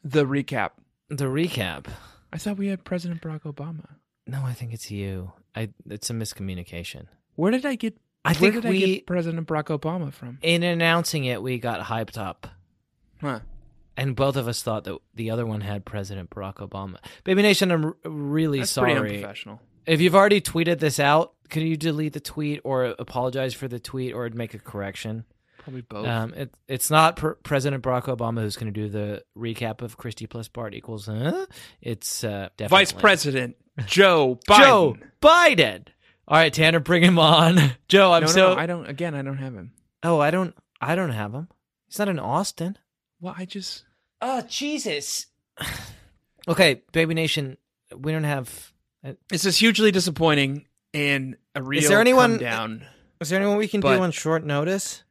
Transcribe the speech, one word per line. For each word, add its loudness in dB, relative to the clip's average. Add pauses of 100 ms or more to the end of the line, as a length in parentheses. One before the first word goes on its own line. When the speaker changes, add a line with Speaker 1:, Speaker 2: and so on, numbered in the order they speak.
Speaker 1:
The 2
recap. -4 (380)
Speaker 2:
The -4
recap. -4 (480)
Speaker 1:
I -8
thought -6
we -4
had -6
President -8
Barack -10
Obama. -12 (400)
Speaker 2:
No, -8
I -6
think -10
it's -14
you. -8 (240)
I, -6 (180)
it's -10
a -8
miscommunication. -10 (300)
Speaker 1:
Where 0
did -2
I -4
get, -6 (280)
Speaker 2:
I 0
Speaker 1:
where 0
Speaker 2:
think 4
Speaker 1:
did -6
I -2
Speaker 2:
we 2
Speaker 1:
get 0
President -4
Barack -2 (140)
Obama -6
from? -16
Speaker 2:
In 2
announcing 0
it, -2
we -4
got -6
hyped -6
up. -10 (760)
Speaker 1:
Huh. -6 (540)
Speaker 2:
And -4
both 0
of -4
us -6
thought -4
that -10 (160)
the -8
other -4
one -6
had -8
President -10
Barack -12 (120)
Obama. -12 (280)
Baby 2
Nation, 4
I'm 2
r-, -4 (100)
really -2
Speaker 1:
That's -4
Speaker 2:
sorry. 0
Speaker 1:
pretty -4
unprofessional. -14 (260)
Speaker 2:
If 4
you've 4
already 6
tweeted -2
this 0
out, 2 (160)
can -4
you -2
delete -4
the -10
tweet -6
or 0
apologize -4
for -10
the -8
tweet -8
or -6
make -10
a -14
correction? -10 (340)
Speaker 1:
Probably -14
both. -10
Speaker 2:
Um, -4
it, -12 (160)
it's -4
not 4
pr-, -4 (100)
President -2
Barack -2
Obama -4
who's -4
gonna -8
do -6
the -6 (140)
recap -8
of -14
Christie -12
plus -12
Bart -12
equals, -12
huh? -4 (360)
It's, -8
uh, -8
definitely -6 (180)
Speaker 1:
Vice -8
President 2 (280)
Joe 6
Speaker 2:
<laughs> -10
Speaker 1:
Biden. 12
Speaker 2:
Joe 8 (240)
Biden! 6 (400)
All 4
right, 6
Tanner, 2
bring 2
him 8
on. 6 (140)
<laughs> -18
Joe, 8
I'm 6
Speaker 1:
No, 2
no, 2
Speaker 2:
so 8
Speaker 1:
no, -2
I -2
don't, -6
again, -6
I -6
don't -6
have -10
him. -16 (300)
Speaker 2:
Oh, 2
I 4
don't, -2 (260)
I -2
don't -2
have -6
him. -10 (380)
He's -16
not 0
in -2
Austin. -4 (420)
Speaker 1:
Well, -12
I -12
just -14 (360)
Speaker 2:
Oh, -4
Jesus. -6 (320)
<sighs> -8 (800)
Okay, 4 (100)
Baby 0
Nation, -4 (380)
we -6
don't -2
have, -6 (320)
uh, -14 (160)
Speaker 1:
This -4
is 2
hugely 4
disappointing 0 (280)
and -2 (180)
a -6
real -2
Speaker 2:
Is 2
there 6
anyone 6
Speaker 1:
come -2
down. -6 (340)
Speaker 2:
Is -6
there 0
anyone 2
we 0
can -2
Speaker 1:
But 4
Speaker 2:
do 2
on 0
short -2
notice? -4